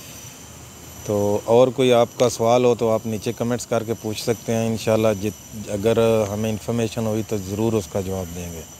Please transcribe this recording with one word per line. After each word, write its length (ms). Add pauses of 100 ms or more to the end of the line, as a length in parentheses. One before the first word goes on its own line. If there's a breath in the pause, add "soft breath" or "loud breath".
(1080 loud breath)
तो 400
और 220
कोई 220
आपका 380
सवाल 360
हो 100
तो 140
आप 160
नीचे 280
comments 320
करके 280
पूछ 300
सकते 300
हैं। 180
इंशाल्लाह 420
जित-, 560
अगर 640
हमें 180
information 580
हुई 160
तो 140
ज़रूर 380
उसका 260
जवाब 240
देंगे। 380 (160)